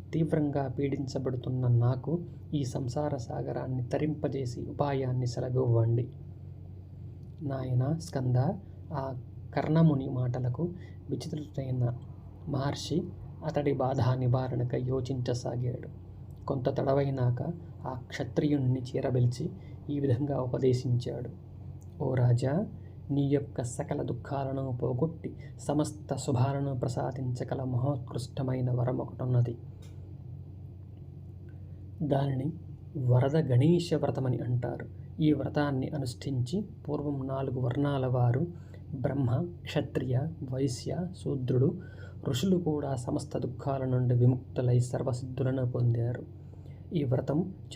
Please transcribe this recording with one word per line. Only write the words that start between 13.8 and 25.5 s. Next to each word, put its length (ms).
నివారణకై 600
యోచించసాగాడు. 1080
కొంత 220
తడవైనాక 720
ఆ 220
క్షత్రియుణ్ణి 720
చేరబిల్చి 720
ఈ 100
విధంగా 400
ఉపదేశించాడు. 880
"ఓ 100
రాజా, 520
నీ 180
యొక్క 340
సకల 400
దుఃఖాలను 800
పోగొట్టి 540